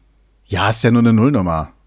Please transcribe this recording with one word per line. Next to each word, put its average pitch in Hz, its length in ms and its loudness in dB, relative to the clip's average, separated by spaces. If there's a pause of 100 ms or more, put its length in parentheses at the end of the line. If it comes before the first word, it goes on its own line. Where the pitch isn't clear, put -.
(440)
Ja, 98 260 -2
ist - 140 -4
ja 113 80 2
nur 120 100 2
eine 117 100 2
Nullnummer. 101 600 -2 (140)